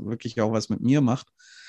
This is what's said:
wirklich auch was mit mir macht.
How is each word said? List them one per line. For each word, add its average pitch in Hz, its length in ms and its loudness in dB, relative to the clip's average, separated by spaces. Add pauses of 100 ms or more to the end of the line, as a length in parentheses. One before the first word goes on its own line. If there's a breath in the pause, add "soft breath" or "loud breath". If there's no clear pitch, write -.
wirklich 113 360 -4
auch 107 100 2
was 110 180 -2
mit - 120 -2
mir 139 200 4
macht. 127 260 0 (420 loud breath)